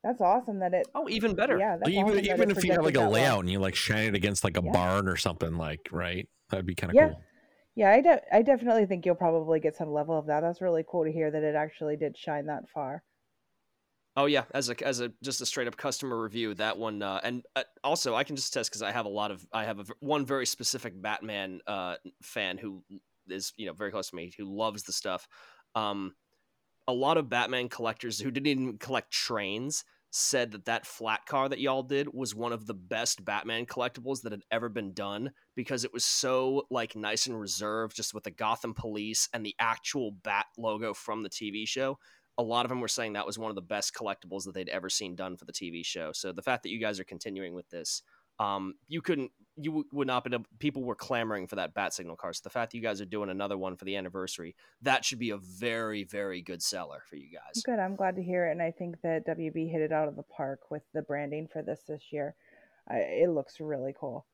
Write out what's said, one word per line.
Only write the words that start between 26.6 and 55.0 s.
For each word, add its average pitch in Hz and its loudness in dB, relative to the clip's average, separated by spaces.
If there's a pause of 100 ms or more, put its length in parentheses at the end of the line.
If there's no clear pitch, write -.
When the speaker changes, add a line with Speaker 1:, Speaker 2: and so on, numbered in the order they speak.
Speaker 2:
a 131 0
lot 139 4
of 147 0
Batman 123 0
collectors 113 -4
who 135 -4
didn't 139 0
even 131 2
collect 127 -2
trains 110 -2 (260)
said 120 2
that 104 -14
that 117 0
flat 110 -2
car 139 2
that 135 -4
y'all 135 2
did 139 0
was 120 -4
one 117 -2
of 110 -6
the 110 -6
best 101 -2
Batman 113 -2
collectibles 127 -4
that 117 -8
had 101 -10
ever 117 0
been 104 -6
done 104 -6 (220)
because 123 -4
it 123 -6
was 120 -2
so, 131 2
like, 120 -2
nice 107 0
and 117 -6
reserved, 104 -4
just - -4
with 107 -10
the 101 -8
Gotham 113 -2
Police 107 -2
and 110 -4
the 104 -8
actual 113 0
Bat 101 -2 (120)
logo 110 -2
from 110 -6
the 98 -8
T 104 -6
V 107 -4
show. 135 -2 (380)
A 123 0
lot 120 2
of 120 -4
them 127 -2
were 117 -2
saying 113 -2
that 104 -2
was 104 -6
one 110 -6
of 104 -6
the 95 -6
best 101 -4
collectibles 95 -8
that 95 -12
they'd 92 -8
ever 92 -4
seen 92 -4
done 92 -6
for - -20
the 87 -14
T 87 -8
V 85 -10
show. 80 -6
So - -8
the 87 -10
fact 123 -2
that - -10
you 113 -6
guys 107 -2
are 92 -10
continuing 95 -10
with 90 -12
this, - -8 (380)
um, 98 -2 (120)
you 160 -6
couldn't, 139 0 (240)
you 151 -4
w-, 156 -2
would 139 -2
not 127 0
been 123 -2
able, 117 -4 (140)
people 135 -2
were 123 -2
clamoring 110 -2
for 104 -10
that 87 -2
Bat 98 -2
Signal 85 -10
car. 87 -8
So - -8
the 95 -12
fact 117 -2
that 120 -12
you 113 -8
guys 104 -2
are 104 -6
doing 101 -4
another 98 -2
one 95 -4
for 95 -18
the 98 -4
anniversary, 92 -6 (280)
that 131 2